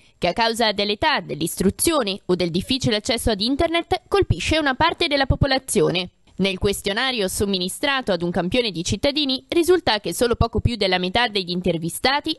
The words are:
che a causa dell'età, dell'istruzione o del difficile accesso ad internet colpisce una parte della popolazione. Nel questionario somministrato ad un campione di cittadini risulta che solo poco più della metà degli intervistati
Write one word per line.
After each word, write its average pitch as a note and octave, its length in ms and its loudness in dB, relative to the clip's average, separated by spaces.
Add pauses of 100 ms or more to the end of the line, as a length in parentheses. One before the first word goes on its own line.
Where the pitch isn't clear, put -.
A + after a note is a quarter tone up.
(180)
che F3 100 0
a F3+ 60 -2
causa A3+ 380 0
dell'età, G#3 480 0
dell'istruzione F#3 1080 0
o F3+ 80 2
del F3 160 0
difficile G#3+ 460 0
accesso A#3 340 -2
ad G#3 100 0
internet E4 680 0
colpisce - 500 2
una C#4 160 0
parte E4+ 320 0
della C#4 200 0
popolazione. F#3 840 0 (280)
Nel F#3+ 200 0
questionario G#3 680 -2
somministrato G#3 840 -2
ad F3 80 0
un F3 100 -2
campione F#3+ 400 0
di E3 140 -6
cittadini C4+ 640 -2
risulta D#4+ 520 2
che E3+ 120 -6
solo A#3+ 240 0
poco A#3 240 0
più A#3 160 0
della F#3 220 2
metà F#3 300 0
degli G3+ 200 -4
intervistati F3+ 920 -2